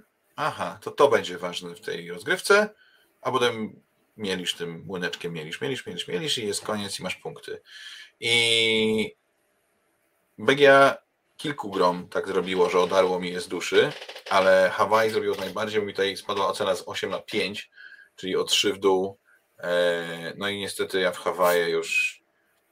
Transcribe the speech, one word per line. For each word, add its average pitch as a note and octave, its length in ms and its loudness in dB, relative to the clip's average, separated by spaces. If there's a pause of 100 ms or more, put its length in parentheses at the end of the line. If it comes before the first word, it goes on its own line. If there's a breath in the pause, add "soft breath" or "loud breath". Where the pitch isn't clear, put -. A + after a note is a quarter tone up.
(360)
„Aha, G#2 460 -6
to - 100 -12
to C#3+ 160 6
będzie F2+ 300 0
ważne F2 380 -10
w - 60 -20
tej E2+ 300 -10
rozgrywce”, F#3 580 2 (520 soft breath)
a B2+ 100 -4
potem A#2 500 -2 (360)
mielisz F#2 380 -4
tym E2+ 300 -10
młyneczkiem, F2 480 -8
mielisz, D#2+ 280 -10
mielisz, C3 240 -6
mielisz, F2+ 220 -10
mielisz D#3+ 300 -4
i A2 100 -6
jest - 180 -6
koniec G#2 340 -6
i - 40 -10
masz F#2 120 -6
punkty. - 460 -14 (580 loud breath)
I A2+ 960 2 (1200)
B A#2+ 180 2
G C#3 220 8
A C3+ 200 6 (400)
kilku C#3+ 340 -8
grom F2+ 380 0
tak F#2 180 -4
zrobiło, F#2 420 2
że F2+ 100 2
odarło F#2 400 2
mi F2+ 120 -4
je F2+ 100 -6
z F2+ 60 -12
duszy, G2 440 2 (380)
ale F#2+ 440 6
Hawaii A2 380 2
zrobiło G2+ 240 -2
to F#2+ 60 -8
najbardziej, G#2 400 -4
bo G2+ 60 -4
mi G2 60 -8
tutaj G2 240 -2
spadła G2+ 300 -2
ocena F#2+ 280 0
z - 120 -6
osiem F#2+ 220 -6
na F#2 100 -4
pięć, G#2 520 -6 (440 loud breath)
czyli F#2 200 -4
o - 80 0
trzy - 300 2
w F#2+ 60 -8
dół. F#2+ 380 2 (420 soft breath)
E, E2+ 800 0
no G2+ 120 -4
i G2+ 100 -4
niestety F#2+ 400 -4
ja F2+ 120 2
w F2 60 -8
Hawaje F2 520 2
już, - 520 -2 (500)